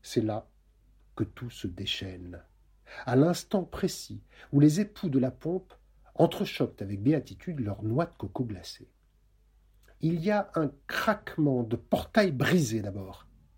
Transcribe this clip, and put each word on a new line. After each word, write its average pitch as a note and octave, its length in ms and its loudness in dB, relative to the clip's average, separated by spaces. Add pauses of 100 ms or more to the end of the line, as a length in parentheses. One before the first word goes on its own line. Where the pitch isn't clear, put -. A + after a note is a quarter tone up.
C'est - 200 -2
là G#2+ 260 -4 (680)
que A2+ 80 -2
tout A#2+ 260 -10
se - 160 -14
déchaîne. F2+ 760 -8 (640)
À B2 80 2
l'instant F3 480 2
précis - 580 -6 (320)
où C#3 60 8
les D3+ 200 8
époux G#3 300 -4
de C3 80 2
la B2+ 140 2
pompe F3+ 420 -6 (400)
entrechoquent - 720 0
avec G2 180 -6
béatitude C#3+ 580 -2
leurs G2+ 240 -4
noix A#2+ 220 0
de - 100 -16
coco A#2 300 -6
glacées. - 460 -12 (1080)
Il D#3+ 220 0
y G3 60 2
a G#3 240 2
un D#3 180 0 (140)
craquement D3 800 0
de A2 120 -2
portail - 560 2
brisé C3 500 2
d'abord G2 460 -10 (300)